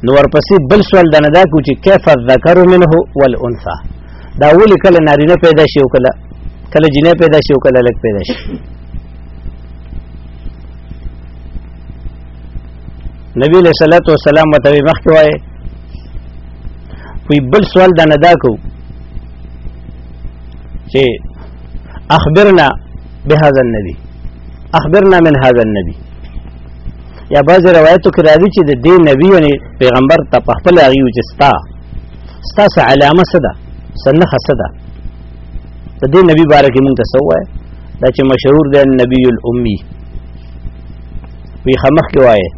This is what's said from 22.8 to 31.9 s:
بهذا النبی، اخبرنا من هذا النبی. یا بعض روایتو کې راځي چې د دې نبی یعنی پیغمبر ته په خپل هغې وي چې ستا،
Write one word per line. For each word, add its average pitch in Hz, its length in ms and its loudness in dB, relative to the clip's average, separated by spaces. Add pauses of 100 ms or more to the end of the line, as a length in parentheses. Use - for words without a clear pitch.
بهذا 147 400 0
النبی، 107 340 -4 (760)
اخبرنا 180 480 2
من 160 180 2
هذا 127 260 0
النبی. 101 320 -6 (1300)
یا 143 120 0
بعض 170 240 2
روایتو 170 440 4
کې 170 120 -2
راځي 156 280 4
چې 190 140 -2
د 143 140 0
دې 156 240 4
نبی 147 260 2
یعنی 160 260 4 (220)
پیغمبر 131 440 2 (100)
ته 127 100 0
په 120 140 -4
خپل 180 220 0
هغې 139 260 4
وي 127 120 -2
چې 117 120 -4
ستا، 139 260 0 (880)